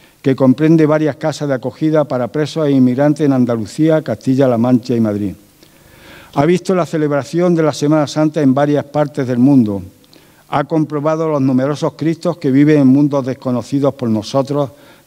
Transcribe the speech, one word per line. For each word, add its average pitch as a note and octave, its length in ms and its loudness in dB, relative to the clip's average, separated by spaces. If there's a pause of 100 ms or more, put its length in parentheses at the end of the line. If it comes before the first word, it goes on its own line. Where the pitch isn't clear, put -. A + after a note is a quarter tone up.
(220)
que C3+ 140 0
comprende D#3 500 4
varias D3+ 300 0
casas D3+ 320 -6
de C#3 60 -2
acogida D3+ 500 -2
para B2 240 -4
presos D3+ 400 -4
e C#3+ 40 2
inmigrantes C#3 540 2
en C#3 60 0
Andalucía, B2+ 720 0
Castilla-La B2+ 560 0
Mancha A#2+ 360 0
y A#2 60 -2
Madrid. G#2 340 -2 (1000)
Ha C#3+ 120 2
visto F3 300 0
la E3+ 100 0
celebración D#3 680 -2
de D#3+ 80 0
la D3+ 80 2
Semana D3+ 340 0
Santa D#3 360 -2
en C3+ 120 4
varias C#3+ 300 0
partes D3 440 -4
del B2 100 -2
mundo. A#2+ 440 2 (680)
Ha C#3+ 160 -2
comprobado D#3 640 -2
los D3 120 -2
numerosos C3+ 520 -2
cristos D#3+ 440 -4
que C#3 140 -2
viven D3 300 4
en C3 60 4
mundos C#3 380 2
desconocidos C3 680 -4
por A#2 160 -6
nosotros, C3+ 640 -2 (360)